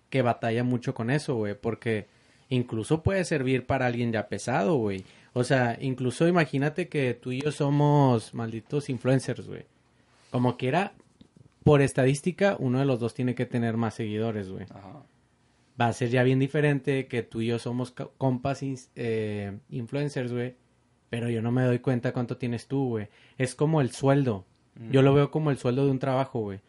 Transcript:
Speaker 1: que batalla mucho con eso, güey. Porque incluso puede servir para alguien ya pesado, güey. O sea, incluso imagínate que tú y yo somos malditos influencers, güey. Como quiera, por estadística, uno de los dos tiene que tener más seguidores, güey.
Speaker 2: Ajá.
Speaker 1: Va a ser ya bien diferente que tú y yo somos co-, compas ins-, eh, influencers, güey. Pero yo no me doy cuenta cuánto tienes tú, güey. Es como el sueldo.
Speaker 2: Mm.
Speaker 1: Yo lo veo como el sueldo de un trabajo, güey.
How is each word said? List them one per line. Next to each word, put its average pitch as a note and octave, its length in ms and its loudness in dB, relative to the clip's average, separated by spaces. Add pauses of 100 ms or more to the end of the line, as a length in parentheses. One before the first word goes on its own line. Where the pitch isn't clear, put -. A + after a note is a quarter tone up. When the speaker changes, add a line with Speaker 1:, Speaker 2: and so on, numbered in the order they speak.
(100)
Speaker 1:
que C3 120 2
batalla A#2 420 0
mucho B2 300 0
con A#2 160 -4
eso, C#3+ 260 0
güey. G#2 180 -2
Porque A2 520 -4 (420)
incluso B2 540 0
puede F#3+ 220 0
servir C3 420 0
para C3 200 0
alguien A#2+ 260 0
ya G#2+ 160 -2
pesado, D3+ 480 0
güey. G2+ 280 -2 (280)
O B2 120 0
sea, B2 360 2
incluso C3 480 0
imagínate D3+ 600 0
que C3 260 -2
tú - 180 -8
y B2+ 80 -4
yo D3 120 -2
somos C#3+ 800 4
malditos A#2 560 -6
influencers, B2+ 560 0
güey. G2 180 -14 (680)
Como B2 260 0
quiera, D3 360 -2 (720)
por D3 160 8
estadística, D3 800 2
uno B2+ 220 0
de C#3 40 2
los C3 160 2
dos A2+ 140 -4
tiene B2 200 -2
que B2 120 -2
tener A#2 300 -2
más A2+ 180 -2
seguidores, G#2+ 560 -4
güey. F#2+ 200 -12
Speaker 2:
Ajá. G2 320 -20 (800)
Speaker 1:
Va A#2+ 60 4
a A2+ 80 2
ser B2 160 -2
ya B2+ 120 4
bien C3 160 4
diferente C#3 680 0
que A#2+ 160 -4
tú - 180 -8
y A2+ 60 -2
yo A#2 120 0
somos B2 340 -4
co-, - 260 -12
compas C3+ 440 -2
ins-, C3+ 320 -8
eh, G#2+ 640 -4 (120)
influencers, C3+ 640 -6
güey. B2 220 -4 (540)
Pero A#2 200 -4
yo A#2 140 -2
no A#2 100 -2
me B2+ 120 2
doy B2 140 4
cuenta B2 340 0
cuánto B2 260 -4
tienes A#2+ 280 -4
tú, C#3 220 -2
güey. A2 200 -4 (300)
Es B2+ 160 -2
como D#3 280 2
el A#2+ 80 0
sueldo. C3+ 540 2 (320)
Speaker 2:
Mm. A2+ 140 -14
Speaker 1:
Yo C3 120 6
lo C3+ 120 8
veo C#3+ 160 4
como D#3 200 0
el C3 80 -2
sueldo B2+ 280 0
de C#3 40 4
un C3 80 0
trabajo, C3 420 -2
güey. G2+ 280 -6